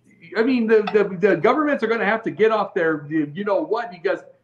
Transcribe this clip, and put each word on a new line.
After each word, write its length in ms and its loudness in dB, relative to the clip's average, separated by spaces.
I 60 0
mean, 240 2
the, 160 4
the, 360 2
the 80 4
governments 480 2
are 20 0
gonna 180 -2
have 200 0
to 60 -4
get 200 2
off 240 -2
their, 340 -2
you, 240 -2
you 120 -8
know 160 0
what, 300 -4
because 300 -4